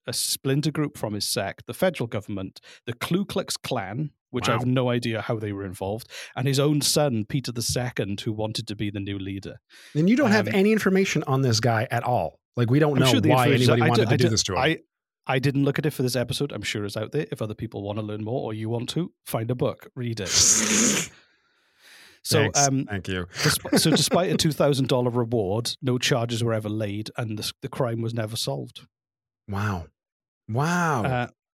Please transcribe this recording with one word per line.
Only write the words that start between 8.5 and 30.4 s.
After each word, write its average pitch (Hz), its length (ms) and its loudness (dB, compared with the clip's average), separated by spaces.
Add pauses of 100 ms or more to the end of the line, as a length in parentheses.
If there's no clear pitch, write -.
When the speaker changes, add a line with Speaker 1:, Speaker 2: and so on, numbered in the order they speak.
Speaker 1:
to 104 60 -8
be 104 160 -4
the 101 100 -8
new 101 180 -6
leader. 95 420 -10 (340)
Speaker 2:
And 160 160 4
you 247 60 6
don't 254 160 4
have 208 160 4
Speaker 1:
Um, 214 80 0
Speaker 2:
any 202 160 6
information 190 560 2
on 135 140 2
this 117 180 2
guy 113 320 2
at 117 100 -2
all. 110 380 -2 (160)
Like, 120 120 2
we 135 120 4
don't 147 140 4
Speaker 1:
I'm 127 100 4
Speaker 2:
know - 80 6
Speaker 1:
sure - 80 4
the 101 80 4
Speaker 2:
why 127 160 6
Speaker 1:
information 123 300 6
Speaker 2:
anybody 120 80 4
Speaker 1:
I 120 80 4
Speaker 2:
wanted - 120 4
Speaker 1:
d-, 107 60 2
Speaker 2:
to 117 60 4
Speaker 1:
I - 20 6
Speaker 2:
do 127 80 4
Speaker 1:
d-, 113 60 4
Speaker 2:
this 107 120 2
to 98 120 -4
him. 113 40 0
Speaker 1:
I, 156 200 2 (500)
I 135 100 2
didn't 139 240 2
look 139 160 2
at 147 80 -2
it 147 40 0
for - 120 -4
this 127 140 0
episode. 123 340 -2
I'm 104 120 -8
sure 104 220 -4
it's 101 120 -8
out 107 160 -6
there. 151 180 -2
If - 100 -8
other 107 140 -6
people 107 300 -8
wanna 104 180 -6
learn 107 220 -8
more 123 180 -4
or 113 120 -6
you 110 140 -6
want 117 220 -4
to, 170 220 -4 (120)
find 113 280 -4
a - 20 -2
book, 123 400 -4
read 117 240 -6
it. 92 120 -6
Speaker 2:
<laughs> - 840 4 (1120)
Speaker 1:
So, - 180 2
Speaker 2:
Thanks. 139 240 2
Speaker 1:
um, 135 180 0
Speaker 2:
Thank 98 240 -6
you. 92 180 -2 (100)
Speaker 1:
desp-, - 420 0
so 165 120 4
Speaker 2:
<laughs> - 60 6
Speaker 1:
despite 185 340 2
a 156 60 2
two 156 160 2
thousand 135 360 2
dollar 123 220 2
reward, 117 720 0
no 127 180 0
charges 117 460 0
were 117 80 0
ever 107 160 -2
laid, 107 480 -4
and 110 220 -6
the, - 140 -6 (100)
the 131 60 -10
crime 117 340 -2
was 113 100 -2
never 113 240 -4
solved. 139 500 -8 (640)
Speaker 2:
Wow. 98 380 -4 (600)